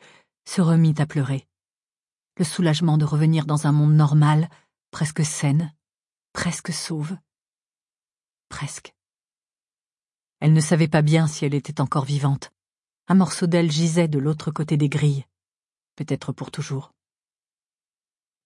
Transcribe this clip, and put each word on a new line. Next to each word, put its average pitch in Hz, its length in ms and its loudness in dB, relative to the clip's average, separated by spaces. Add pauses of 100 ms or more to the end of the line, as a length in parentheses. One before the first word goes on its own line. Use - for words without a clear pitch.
(440)
se - 160 -4
remit 165 380 4
à 147 80 0
pleurer. 135 420 -4 (920)
Le 185 60 -2
soulagement 160 540 0
de 151 80 2
revenir 156 400 0
dans 151 220 -2
un 143 40 2
monde 147 220 4
normal, 151 560 4 (400)
presque 156 340 -6
saine, 151 480 -2 (600)
presque - 400 -6
sauve. 160 420 -8 (1300)
Presque. - 460 -14 (1400)
Elle 156 140 4
ne 156 60 6
savait 156 280 2
pas 156 160 2
bien 160 240 2
si - 180 -4
elle 139 80 -2
était 147 260 -6
encore 135 260 -2
vivante. 139 460 -2 (560)
Un 175 60 2
morceau 190 320 2
d'elle 170 260 2
gisait 165 360 0
de 147 100 -2
l'autre 156 320 -2
côté 156 280 -2
des 143 120 2
grilles. 143 380 0 (680)
Peut-être 139 360 -8
pour - 180 -12
toujours. « 143 420 -10 (1500)